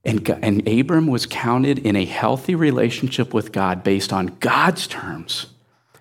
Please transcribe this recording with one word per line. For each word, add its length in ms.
And 200
Go-, 180
and 260
Abram 380
was 200
counted 520
in 160
a 100
healthy 520
relationship 760
with 200
God 320
based 280
on 280
God's 480
terms 580